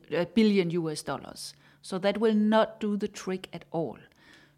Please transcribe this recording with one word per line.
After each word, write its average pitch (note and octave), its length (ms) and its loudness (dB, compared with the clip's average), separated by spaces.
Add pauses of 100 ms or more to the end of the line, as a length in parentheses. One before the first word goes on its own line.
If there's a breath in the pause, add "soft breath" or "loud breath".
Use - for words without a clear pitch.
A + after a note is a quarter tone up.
(160)
uh, E3+ 80 0 (100)
billion G3+ 360 4
U E3 200 -2
S D3+ 120 -8
dollars. - 520 -10 (280 soft breath)
So F#3+ 160 -8
that G3+ 200 0
will A3 160 4
not G#3+ 460 4
do G#3 160 -2
the G3+ 100 -4
trick F#3 460 -8
at E3 180 -16
all. D#3+ 280 -6 (600 soft breath)